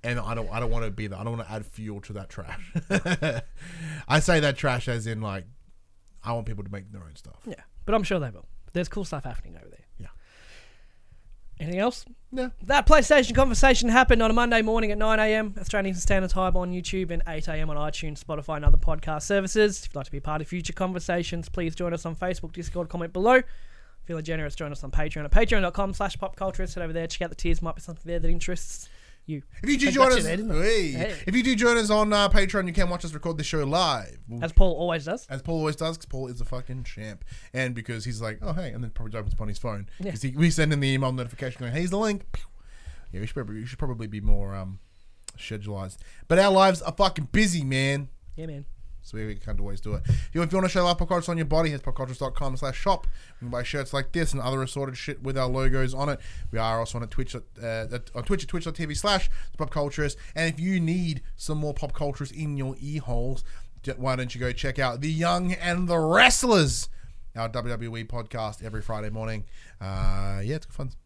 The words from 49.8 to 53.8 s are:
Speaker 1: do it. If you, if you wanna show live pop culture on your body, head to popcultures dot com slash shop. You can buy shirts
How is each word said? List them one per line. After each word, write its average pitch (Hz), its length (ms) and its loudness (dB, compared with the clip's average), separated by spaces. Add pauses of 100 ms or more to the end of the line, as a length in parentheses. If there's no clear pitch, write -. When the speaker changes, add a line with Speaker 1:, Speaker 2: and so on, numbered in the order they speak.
Speaker 1:
do 107 140 -4
it. - 120 -4
If - 260 2
you, 165 100 0
if 165 100 0
you 190 60 2
wanna 185 100 2
show 180 160 4
live 175 120 4
pop 165 120 0
culture 175 240 0
on 165 40 0
your 165 80 0
body, 156 260 4
head 143 120 -4
to 135 80 2
popcultures 127 300 -2
dot 131 160 -2
com 135 200 0
slash 131 200 -2
shop. - 320 2 (220)
You - 100 -20
can 120 100 -8
buy 123 140 -4
shirts 135 280 -4